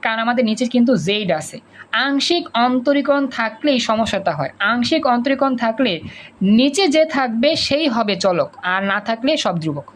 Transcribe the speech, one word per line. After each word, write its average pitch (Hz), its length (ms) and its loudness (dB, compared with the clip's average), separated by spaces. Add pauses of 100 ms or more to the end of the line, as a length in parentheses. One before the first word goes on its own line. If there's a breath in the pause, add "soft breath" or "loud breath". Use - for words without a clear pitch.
কারণ 226 220 -2
আমাদের 240 260 0
নিচে 220 140 -2 (100)
কিন্তু 240 180 4 (140)
জেড 208 220 -2 (120)
আছে। - 160 -14 (500 loud breath)
আংশিক 302 380 0 (220)
অন্তরীকরণ 277 580 2 (140)
থাকলেই 240 400 -2 (100)
সমস্যাটা 208 500 -2
হয়। 139 140 -4 (180)
আংশিক 247 320 0 (120)
অন্তরীকরণ 269 400 0 (100)
থাকলে 226 280 0 (680 loud breath)
নিচে 285 260 2 (100)
যে 311 80 6 (140)
থাকবে 247 320 0 (180)
সেই 302 200 0 (100)
হবে 208 180 0 (100)
চলক, 175 260 2 (220)
আর 190 80 0 (100)
না 196 80 0 (100)
থাকলে 226 220 -2 (140)
সব 185 180 0
ধ্রুবক। 143 340 -6